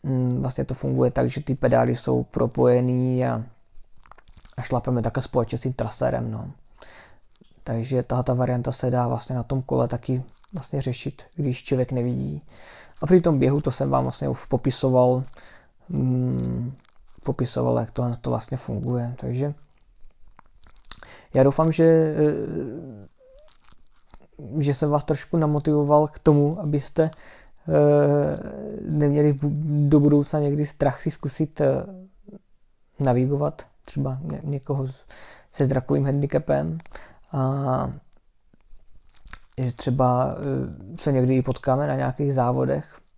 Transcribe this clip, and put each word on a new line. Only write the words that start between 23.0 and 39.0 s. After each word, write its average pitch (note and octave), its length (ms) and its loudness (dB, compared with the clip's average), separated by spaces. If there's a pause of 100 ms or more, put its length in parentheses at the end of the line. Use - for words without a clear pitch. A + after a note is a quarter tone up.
že C#3+ 160 2
jsem D3 160 0
vás D3 140 2
trošku - 340 -2
namotivoval D3+ 720 4
k - 120 -14
tomu, D3 400 4
abyste, D3+ 520 0 (560)
eh, D3 720 4 (420)
neměli D3 520 4
bu-, D3 560 0
do D3 100 8
budoucna D3 400 4
někdy D3 260 0
strach - 360 -2
si D#3 100 -2
zkusit, - 500 -4
eh, C3+ 240 2 (1120)
navigovat, C#3 680 0 (200)
třeba C3+ 360 -4
ně-, D3+ 220 -8
někoho C#3 440 -4
s-, - 180 -14 (460)
se C#3 140 2
zrakovým C3+ 400 0
handicapem C#3+ 720 0 (540)
a C3+ 600 -2 (1600)